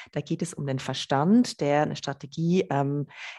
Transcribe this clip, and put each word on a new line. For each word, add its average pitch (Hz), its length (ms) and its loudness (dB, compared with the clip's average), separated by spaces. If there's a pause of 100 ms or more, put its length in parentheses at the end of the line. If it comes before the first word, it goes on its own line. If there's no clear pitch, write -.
(120)
Da 147 100 -4
geht 165 200 -4
es 170 120 -6
um 147 120 -8
den 135 140 -2
Verstand, 156 840 2
der 147 220 4
eine 156 120 -2
Strategie, 165 720 -2
ähm, 143 380 0 (320)